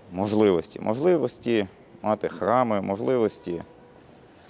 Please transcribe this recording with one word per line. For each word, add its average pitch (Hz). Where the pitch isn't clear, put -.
можливості. 101
Можливості 123
мати 104
храми, 107
можливості 101